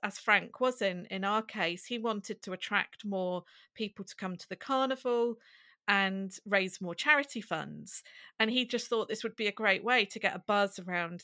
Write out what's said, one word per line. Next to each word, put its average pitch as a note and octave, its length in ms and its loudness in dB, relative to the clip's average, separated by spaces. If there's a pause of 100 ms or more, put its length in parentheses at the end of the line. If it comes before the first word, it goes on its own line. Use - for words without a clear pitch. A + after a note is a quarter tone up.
as G3 160 -4
Frank G3+ 400 4
was B3 220 2
in, F3+ 260 0
in F#3+ 160 -4
our G#3 180 2
case. F3+ 440 -2
He A#3+ 120 -4
wanted A3 460 -4
to F#3 100 -8
attract - 500 -2
more F3+ 400 0 (300)
people G#3 320 -6
to - 100 -14
come F#3 220 -6
to - 100 -16
the F#3 80 -10
carnival B3+ 840 0 (480)
and G3 580 0
raise F#3+ 360 0
more F3 140 -6
charity C#4+ 460 4
funds. D3+ 600 -6 (380)
And A3 100 4
he B3 160 2
just A#3+ 220 -2
thought A3 200 0
this - 160 -4
would A3 120 -6
be A3 100 -2
a G3+ 60 0
great G3 320 2
way A#3+ 220 4
to - 120 -8
get - 180 0
a F3+ 120 -8
buzz G3+ 320 4
around F3 440 -4